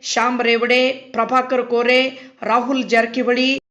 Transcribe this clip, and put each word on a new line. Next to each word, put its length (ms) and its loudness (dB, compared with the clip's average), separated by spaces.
ಶ್ಯಾಮ್ 360 0
ರೇವಡೆ, 340 2
ಪ್ರಭಾಕರ್ 560 0
ಕೋರೆ, 300 2
ರಾಹುಲ್ 420 0
ಜಾರಕಿಹೊಳಿ 580 0